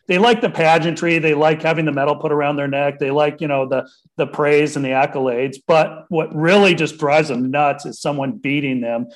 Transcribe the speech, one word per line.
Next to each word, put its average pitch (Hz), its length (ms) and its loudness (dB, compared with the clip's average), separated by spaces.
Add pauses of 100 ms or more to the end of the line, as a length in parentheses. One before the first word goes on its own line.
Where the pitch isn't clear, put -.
they 180 100 2
like 226 220 4
the 226 100 -2
pageantry. 165 680 2
They 156 140 2
like 156 280 2
having 160 220 0
the 151 80 0
medal 143 240 0
put 151 160 -4
around 147 240 0
their 143 140 -4
neck. 143 280 -2
They 143 140 -2
like, 147 300 0
you 156 80 -4
know, 135 180 -2
the, 131 220 -4 (260)
the 156 100 -2
praise 147 520 2
and 139 80 -2
the 131 60 -4
accolades. 131 680 -2 (100)
But 156 400 2
what 160 260 -2
really 180 420 4
just 156 220 -4
drives 151 300 2
them 127 240 -4
nuts 143 340 0
is 127 140 -12
someone 139 380 -4
beating 139 420 -4
them. 117 360 -4